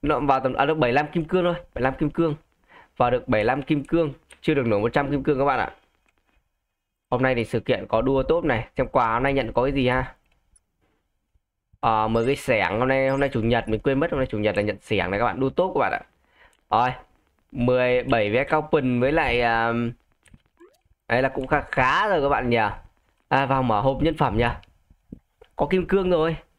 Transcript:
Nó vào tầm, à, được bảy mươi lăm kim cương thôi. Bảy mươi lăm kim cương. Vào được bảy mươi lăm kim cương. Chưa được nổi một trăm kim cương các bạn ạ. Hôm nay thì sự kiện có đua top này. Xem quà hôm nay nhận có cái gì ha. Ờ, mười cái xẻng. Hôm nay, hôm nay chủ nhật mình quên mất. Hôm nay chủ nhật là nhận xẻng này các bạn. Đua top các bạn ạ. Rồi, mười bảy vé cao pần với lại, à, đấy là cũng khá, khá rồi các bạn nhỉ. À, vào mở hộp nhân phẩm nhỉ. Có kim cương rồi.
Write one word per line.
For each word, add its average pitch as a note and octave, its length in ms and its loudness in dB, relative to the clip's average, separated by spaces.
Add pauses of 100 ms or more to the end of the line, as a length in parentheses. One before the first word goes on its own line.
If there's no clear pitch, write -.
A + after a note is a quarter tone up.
Nó C#3+ 180 0
vào C#3 200 2
tầm, B2+ 140 -2
à, - 100 2
được D#3 100 2
bảy C#3 160 2
mươi - 20 0
lăm D3 200 2
kim E3 120 -2
cương F3 200 0
thôi. F3 100 2
Bảy F3 100 -12 (100)
mươi A#2+ 80 -4
lăm C3 120 0
kim D3+ 160 -2
cương. D#3+ 240 0 (640)
Vào A#2+ 140 2
được B2 180 -2
bảy A2+ 120 2
mươi G#2 40 0
lăm C3 180 0
kim D3+ 220 -2
cương. E3 280 0 (280)
Chưa D#3 140 0
được C3+ 120 2
nổi G#2 140 2
một A#2 120 0
trăm C#3+ 180 0
kim C#3 120 -2
cương C#3+ 160 0
các C#3 60 2
bạn C3 140 0
ạ. G#2 120 -2 (1400)
Hôm B2 120 0
nay C3 120 2
thì A#2 100 -2
sự A2+ 160 -4
kiện G2+ 280 -2
có A2+ 140 0
đua C3+ 200 0
top D#3+ 220 0
này. A#2+ 320 -2
Xem B2+ 120 -2
quà A2+ 260 0
hôm B2 80 0
nay C#3 100 0
nhận B2 200 -2
có A#2+ 100 0
cái C#3 100 0
gì C3+ 160 0
ha. B2+ 260 -2 (1700)
Ờ, A2 280 2
mười A2+ 180 0
cái C#3 100 0
xẻng. G#2 420 0
Hôm C3 100 0
nay, C3+ 200 2
hôm C3+ 120 0
nay C#3 120 0
chủ A#2 80 -2
nhật A2+ 280 0
mình A2 120 -2
quên C3+ 200 0
mất. E3+ 100 -2
Hôm D3+ 80 -4
nay C3 80 0
chủ A2 120 -6
nhật G#2 180 0
là G#2 60 0
nhận G#2 180 -2
xẻng F#2 300 -2
này G2+ 100 -2
các A#2+ 60 0
bạn. G#2 140 -4
Đua C3+ 100 0
top F3+ 240 0
các - 60 0
bạn G2+ 120 0
ạ. - 100 -4 (680)
Rồi, B2 200 2 (640)
mười B2 500 2
bảy A#2 280 0
vé B2 140 2
cao B2+ 280 -2
pần B2+ 280 2
với C3 120 2
lại, C3 280 0
à, A#2 320 2 (1400)
đấy A#2+ 140 0
là C3+ 60 0
cũng C3+ 180 -6
khá, D3 140 0
khá D3+ 480 0
rồi E3+ 140 2
các C#3 60 2
bạn B2 220 0
nhỉ. A#2 80 2 (720)
À, C3+ 180 0
vào C3 160 0
mở A2 180 0
hộp C3+ 220 0
nhân D#3+ 140 0
phẩm B2 200 0
nhỉ. A#2+ 100 2 (1080)
Có - 140 -2
kim F#3 160 0
cương F#3 240 0
rồi. D#3+ 260 0 (220)